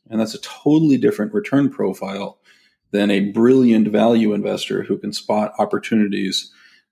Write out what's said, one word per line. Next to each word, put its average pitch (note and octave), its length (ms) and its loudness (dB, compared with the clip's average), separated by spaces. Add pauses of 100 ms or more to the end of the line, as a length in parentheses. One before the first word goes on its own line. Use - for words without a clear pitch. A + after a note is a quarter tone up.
And A2 100 -4
that's A2 160 -4
a - 60 -16
totally D3+ 560 2
different G#2 360 0
return C3+ 360 0
profile G2 720 -6 (520)
than G#2 180 0
a G2+ 220 0
brilliant A2+ 560 4
value A2 460 2
investor G2+ 500 -4
who G2+ 140 -4
can G#2 160 -8
spot G#2+ 440 -4
opportunities G2+ 920 -2 (400)